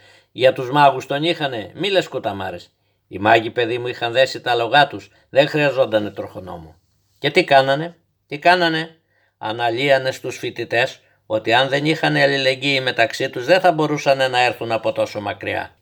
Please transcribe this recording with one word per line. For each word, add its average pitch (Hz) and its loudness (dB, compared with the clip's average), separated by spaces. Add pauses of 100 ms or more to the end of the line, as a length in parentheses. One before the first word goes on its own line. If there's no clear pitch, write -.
(320)
Για 127 4
τους 131 -6
μάγους 139 4
τον 143 -4
είχανε, 139 -4
μη 185 -6
λες 185 0
κουταμάρες. 98 -8 (380)
Οι 95 -14
μάγοι, 110 4
παιδί 120 -4
μου, 120 -8
είχαν 120 -6
δέσει 127 0
τα 120 0
λογά 120 2
τους, - -14 (200)
δεν 139 4
χρειαζόντανε 123 0
τροχονόμο». 92 -14 (440)
«Και 143 -2
τι 180 4
κάνανε;» 139 2 (320)
«Τι 143 -12
κάνανε;» 165 0 (400)
«Αναλύανε 120 0
στους - -10
φοιτητές 120 -4 (260)
ότι 110 -2
αν 131 2
δεν 143 -2
είχαν 151 0
αλληλεγγύη 139 0
μεταξύ 123 -2
τους, 127 -8
δεν 175 4
θα 180 4
μπορούσαν 147 0
να 123 0
έρθουν 117 0
από 113 -2
τόσο 107 -4
μακριά. 98 -6